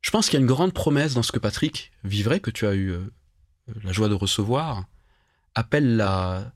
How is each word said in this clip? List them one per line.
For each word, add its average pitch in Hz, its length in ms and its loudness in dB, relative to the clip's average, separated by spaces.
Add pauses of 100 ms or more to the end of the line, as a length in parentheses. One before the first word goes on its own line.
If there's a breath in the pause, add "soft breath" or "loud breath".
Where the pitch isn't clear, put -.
Je - 100 -6
pense 214 160 2
qu'il - 80 0
y - 20 4
a 139 40 4
une 131 40 4
grande 156 280 2
promesse 147 420 0
dans 120 80 0
ce - 80 -4
que 113 80 -2
Patrick - 520 -4 (120)
Vivray, 104 360 0
que 117 120 -6
tu - 160 -2
as 101 80 0
eu, 95 160 -2
euh, 92 200 -6 (720)
la 95 80 -6
joie 104 180 2
de 104 40 2
recevoir, 104 720 -2 (720)
appelle 120 420 2
la 95 580 0